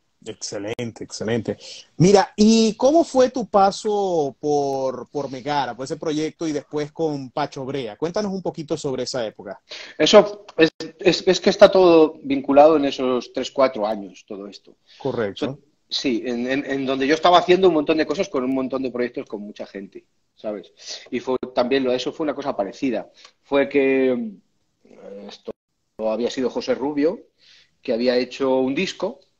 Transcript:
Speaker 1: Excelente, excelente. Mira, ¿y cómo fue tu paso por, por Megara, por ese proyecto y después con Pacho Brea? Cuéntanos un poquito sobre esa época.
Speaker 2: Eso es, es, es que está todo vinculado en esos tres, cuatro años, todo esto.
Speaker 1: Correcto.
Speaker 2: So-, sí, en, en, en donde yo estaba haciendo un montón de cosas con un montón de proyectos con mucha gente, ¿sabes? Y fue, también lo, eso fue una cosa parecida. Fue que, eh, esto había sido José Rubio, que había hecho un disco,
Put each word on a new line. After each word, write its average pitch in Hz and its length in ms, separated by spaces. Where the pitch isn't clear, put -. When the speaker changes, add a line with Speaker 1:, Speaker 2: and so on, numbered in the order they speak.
Speaker 1:
Excelente, 107 800
excelente. 107 520
Mira, 190 400
¿y 220 400
cómo 302 300
fue 254 240
tu 254 180
paso 196 920
por, 135 720
por 135 220
Megara, 131 460
por 131 80
ese 156 100
proyecto 156 500
y 156 60
después 147 400
con 143 400
Pacho 143 320
Brea? 127 320
Cuéntanos 190 380
un 190 80
poquito 165 340
sobre 127 280
esa 120 220
época. 98 360
Speaker 2:
Eso - 480
es, 160 140
es, 180 260
es 185 140
que 202 100
está 190 220
todo 170 500
vinculado 139 540
en 143 80
esos 127 480
tres, 127 180
cuatro 131 380
años, 101 400
todo 101 200
esto. - 280
Speaker 1:
Correcto. 117 480
Speaker 2:
So-, 139 140
sí, 117 380
en, 120 260
en, 139 180
en 135 160
donde 131 220
yo 156 80
estaba 175 240
haciendo 180 300
un 160 60
montón 156 220
de 151 80
cosas 147 220
con 131 160
un 131 100
montón 131 300
de 123 80
proyectos 120 340
con 104 160
mucha 104 240
gente, 101 380
¿sabes? 104 380
Y 120 100
fue, 127 160
también 127 300
lo, 123 80
eso 127 180
fue 160 140
una 135 100
cosa 139 220
parecida. 101 520
Fue 139 280
que, 135 420
eh, 101 460
esto - 240
había 110 320
sido 123 200
José 123 260
Rubio, 147 460
que 123 120
había 123 240
hecho 131 420
un 131 160
disco, 185 460